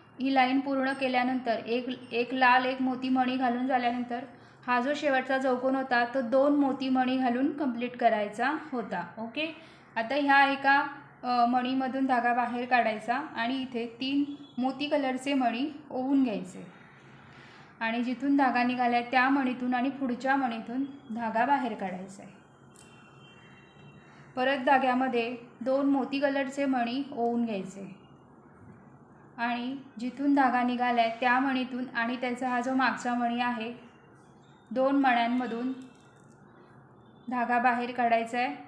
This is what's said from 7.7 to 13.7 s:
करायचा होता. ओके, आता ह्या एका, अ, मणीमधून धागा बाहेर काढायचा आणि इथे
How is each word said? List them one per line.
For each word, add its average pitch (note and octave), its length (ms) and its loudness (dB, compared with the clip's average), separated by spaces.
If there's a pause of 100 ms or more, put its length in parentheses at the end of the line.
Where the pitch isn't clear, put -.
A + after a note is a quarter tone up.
करायचा A3 560 0 (180)
होता. F#3+ 460 -6
ओके, D4 380 -6 (400)
आता A3+ 200 -2
ह्या C#4 360 6
एका, C#4 360 4 (360)
अ, B3 220 2
मणीमधून B3+ 600 0
धागा A#3+ 280 2
बाहेर A#3+ 320 -2
काढायचा A#3 520 0
आणि C4 440 -4
इथे A#3 380 -8